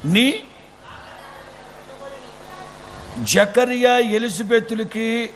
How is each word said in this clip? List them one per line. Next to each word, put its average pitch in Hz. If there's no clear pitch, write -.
నీ 247
జకరియా 247
ఎలిజబెతులకి 226